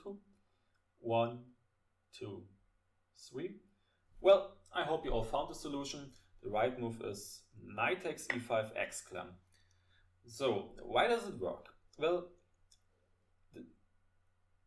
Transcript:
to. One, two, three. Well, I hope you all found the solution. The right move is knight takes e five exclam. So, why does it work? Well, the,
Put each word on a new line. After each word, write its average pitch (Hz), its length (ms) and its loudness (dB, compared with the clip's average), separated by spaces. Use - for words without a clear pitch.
to. 202 140 -10
One, 117 400 2
two, 98 260 -8
three. 156 260 -6
Well, 190 320 8
I - 100 0
hope 156 200 0
you 135 80 0
all 113 120 2
found - 260 0
the 156 60 -10
solution. 139 560 -6
The 98 80 -8
right 120 300 2
move 113 240 -6
is - 380 -8
knight 110 420 -2
takes 156 300 -4
e 123 60 -2
five 113 360 0
exclam. 92 520 -6
So, 117 420 0
why - 260 4
does 233 200 2
it 147 120 -8
work? - 260 -4
Well, 175 320 2
the, - 120 -14